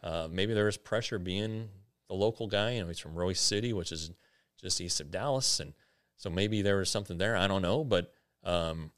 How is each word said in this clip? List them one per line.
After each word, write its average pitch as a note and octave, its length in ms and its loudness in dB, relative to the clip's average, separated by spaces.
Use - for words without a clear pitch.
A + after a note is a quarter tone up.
Uh, E2 260 -2
maybe F#2+ 240 0
there G#2 140 4
is G2+ 100 2
pressure A2+ 400 -4
being G#2 520 -4
the F#2+ 60 -8
local G#2+ 340 0
guy. G#2 260 2
You A#2 80 -2
know, E2+ 80 -4
he's E2 100 -8
from D#2+ 160 -10
Royce F2+ 260 0
City, A2 320 2
which F2+ 200 -4
is D#2+ 180 -8
just - 240 -4
east F2 180 -2
of D2 100 -10
Dallas, C3 520 0
and D2 120 -10
so - 120 -8
maybe G#2 320 2
there G2 160 4
was F#2 120 0
something G2 280 -2
there. G2+ 200 2
I F#2 100 4
don't G2 140 2
know, G#2 240 2
but, F#2+ 280 2
um, E2 540 -2